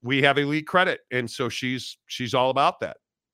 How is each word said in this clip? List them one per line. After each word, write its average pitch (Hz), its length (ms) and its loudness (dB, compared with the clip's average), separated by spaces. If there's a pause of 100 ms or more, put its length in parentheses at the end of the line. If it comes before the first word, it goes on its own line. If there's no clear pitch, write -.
we 131 200 0
have 139 160 6
elite 147 300 0
credit. 180 340 2 (100)
And 123 180 -2
so 123 200 -4
she's, 127 560 -8
she's 117 280 -8
all 131 160 2
about 143 300 2
that. - 180 -8 (360)